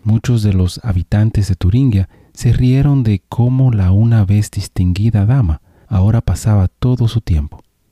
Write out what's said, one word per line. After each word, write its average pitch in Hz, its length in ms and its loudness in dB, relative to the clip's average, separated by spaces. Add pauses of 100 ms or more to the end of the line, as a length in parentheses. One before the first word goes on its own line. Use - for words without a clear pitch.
Muchos 113 380 0
de 104 100 2
los 92 320 -2
habitantes 104 640 0
de 95 60 0
Turingia 104 540 0 (260)
se 117 180 0
rieron 131 520 2
de 104 240 -2
cómo 127 420 0
la 95 220 2
una 110 320 2
vez 101 260 0
distinguida 101 760 -2
dama 107 380 0 (240)
ahora 110 340 0
pasaba 95 460 0
todo 123 400 -2
su 113 140 -2
tiempo. 73 420 -4 (300)